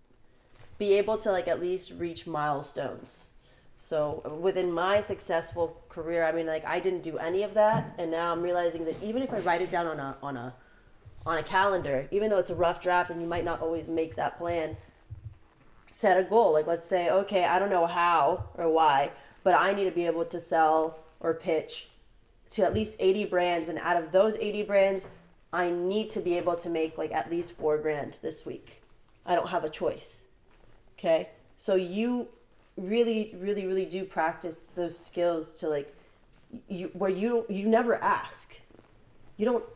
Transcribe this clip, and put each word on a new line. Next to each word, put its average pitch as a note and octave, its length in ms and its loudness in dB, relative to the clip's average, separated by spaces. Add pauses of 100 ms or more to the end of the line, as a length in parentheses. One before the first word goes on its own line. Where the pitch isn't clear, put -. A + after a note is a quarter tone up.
(800)
be G3+ 160 4
able G#3 240 2
to, G#3+ 140 0
like, F3 160 0
at E3 120 0
least F3+ 380 -4
reach E3+ 280 -8
milestones. D3 1000 -6 (520)
So D3+ 600 -4
within F#3 320 0
my F#3+ 300 2
successful E3+ 880 -4
career, E3+ 340 -2
I D#3+ 80 2
mean, E3 140 -2
like, D#3+ 200 -4
I E3+ 140 -2
didn't F3+ 220 -2
do D#3 160 -6
any F3+ 240 -2
of G3+ 120 -4
that, G#3+ 440 4
and E3 120 -4
now E3+ 220 0
I'm E3 80 -2
realizing E3+ 460 0
that - 160 -4
even A3 200 -2
if B3 120 -6
I G3+ 60 -2
write E3+ 200 2
it F#3 100 -2
down E3+ 160 0
on D3+ 140 -6
a, C#3 220 -8
on C#3 160 -6
a, A2+ 160 -10 (720)
on E3 100 0
a D#3 60 0
calendar, E3 680 2
even G#3+ 200 0
though G3+ 80 4
it's F3 120 2
a E3+ 40 -4
rough F3 260 2
draft F3+ 300 2
and E3+ 100 -8
you E3+ 80 -6
might E3+ 160 -2
not E3+ 160 -4
always E3 260 -4
make D#3+ 300 -2
that D3 220 -4
plan, E3+ 380 -4 (1120)
set F#3 300 2
a F#3+ 60 6
goal. F#3+ 300 4
Like, D#3 140 2
let's E3+ 200 -2
say, F3 240 2
okay, G3 340 2
I E3 140 4
don't G3+ 120 0
know E3+ 160 4
how F3 580 2 (100)
or E3+ 160 0
why, D3+ 400 6 (340)
but F3+ 100 6
I F3+ 180 6
need G3+ 120 0
to F3+ 60 2
be E3+ 160 0
able E3+ 180 0
to E3 160 -6
sell D#3+ 580 4 (220)
or E3 140 0
pitch - 560 -4 (600)
to G#3+ 120 -2
at - 120 4
least G#3+ 240 -2
eighty F#3+ 260 4
brands, F3 440 0
and D#3 100 -6
out F3 240 0
of D#3 100 -12
those G#3+ 260 4
eighty G#3 240 -4
brands, G3 460 2 (440)
I F3 180 0
need F#3+ 400 -2
to G#3 100 -4
be F3 180 0
able E3+ 180 0
to F3 140 -8
make, D#3+ 280 -2
like, D#3 140 -4
at D3 180 -4
least E3+ 220 -4
four D3+ 260 0
grand D3+ 440 -4
this D#3 240 -8
week. - 360 -14 (440)
I F3+ 80 0
don't E3 140 0
have E3+ 160 -2
a D#3 60 -4
choice. - 560 -6 (720)
Okay? E3+ 320 2 (260)
So - 180 0
you G#3+ 540 0 (480)
really, A3 640 0
really, G3 280 -4
really F#3+ 180 0
do F3+ 200 -6
practice E3 720 -4
those E3+ 240 -6
skills E3+ 640 -2
to, E3 80 -4
like, C#3+ 260 -4 (720)
you, F3+ 260 -8
where F#3+ 160 0
you, A3+ 380 0
you G3+ 200 -2
never A3+ 340 4
ask. - 560 -4 (760)
You G#3 100 0
don't A#3+ 180 2 (120)